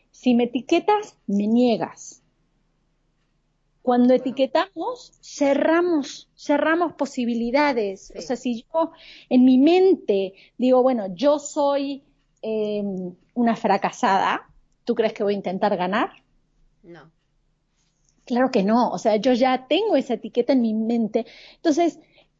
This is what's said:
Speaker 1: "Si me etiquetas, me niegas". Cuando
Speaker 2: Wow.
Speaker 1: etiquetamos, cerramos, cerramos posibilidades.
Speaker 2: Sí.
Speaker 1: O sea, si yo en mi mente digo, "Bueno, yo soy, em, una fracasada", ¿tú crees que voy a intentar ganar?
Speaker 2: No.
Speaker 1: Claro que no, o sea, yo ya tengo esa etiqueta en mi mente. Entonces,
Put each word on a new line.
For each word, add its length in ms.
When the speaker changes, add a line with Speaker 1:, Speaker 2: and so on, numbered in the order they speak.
Speaker 1:
"Si 240
me 100
etiquetas, 720
me 200
niegas". 760
Cuando 320
Speaker 2:
Wow. 0
Speaker 1:
etiquetamos, 1080
cerramos, 1160
cerramos 580
posibilidades. 1160
Speaker 2:
Sí. 60
Speaker 1:
O 40
sea, 140
si 260
yo 300
en 160
mi 140
mente 760
digo, 260
"Bueno, 320
yo 260
soy, 640
em, 720
una 220
fracasada", 920
¿tú 100
crees 180
que 120
voy 100
a 20
intentar 400
ganar? 340
Speaker 2:
No. 280
Speaker 1:
Claro 260
que 120
no, 280
o 80
sea, 180
yo 160
ya 360
tengo 280
esa 180
etiqueta 380
en 100
mi 120
mente. 520
Entonces, 420